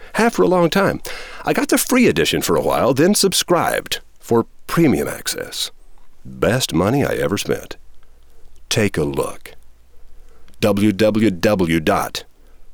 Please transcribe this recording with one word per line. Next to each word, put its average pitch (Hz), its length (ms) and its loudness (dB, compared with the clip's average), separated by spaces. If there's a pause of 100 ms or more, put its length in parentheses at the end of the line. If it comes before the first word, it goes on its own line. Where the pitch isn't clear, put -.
(140)
have 226 200 2
for 185 80 2
a 180 60 4
long 175 200 4
time. 196 320 0 (440)
I - 80 0
got - 160 0
the 302 100 4
free 247 300 4
edition 80 340 2
for 85 140 2
a 73 60 2
while, 80 300 2
then 165 220 4
subscribed - 880 0 (180)
for 117 280 0 (200)
premium 110 400 2
access. - 640 -8 (540)
Best 87 500 0
money 107 300 4
I 65 100 0
ever 73 240 0
spent. - 380 -4 (920)
Take 104 300 0
a 78 60 0
look. - 480 -6 (1080)
W 104 320 4
W 107 380 2
W 92 500 2
dot 76 440 -2 (500)